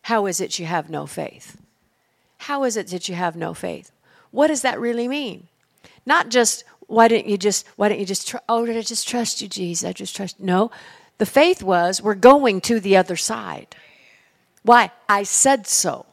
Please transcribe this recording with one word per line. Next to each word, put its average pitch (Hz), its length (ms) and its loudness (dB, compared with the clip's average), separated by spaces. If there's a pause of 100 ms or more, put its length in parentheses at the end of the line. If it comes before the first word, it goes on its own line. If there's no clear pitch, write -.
"How 214 240 0
is 175 120 -4
it - 200 -6
you 170 60 -10
have 160 240 -4
no 151 160 -8
faith?" - 520 -14 (800)
How 277 260 -4
is 226 140 -2
it 175 100 -6
that 180 220 -8
you 175 60 -6
have 170 200 -4
no 165 180 -8
faith? - 380 -10 (400)
What 294 160 2
does 294 140 0
that 254 180 -2
really 233 280 -4
mean? 240 400 -8 (580)
Not 294 240 0
just, 233 340 2 (240)
"Why 226 200 6
didn't 226 200 2
you 202 100 0
just, 196 280 -2 (100)
why 208 140 0
didn't 208 100 -2
you 196 80 -6
just 190 200 -6
tr-, 247 100 -10 (120)
oh, 233 160 0
did 233 100 -6
I 226 60 -4
just - 260 -8
trust - 340 -4
you, 208 60 -12
Jesus? 175 400 -6
I 180 60 -6
just - 220 -12
trust." 190 240 -10
No, 190 320 0 (460)
the 214 80 0
faith 330 360 4
was, 185 400 0
"We're 208 140 0
going 240 460 6
to 233 180 0
the 196 180 4
other 180 200 2
side." - 580 -8 (880)
Why? 226 280 6 (160)
"I 202 160 2
said 262 440 2
so." - 460 -2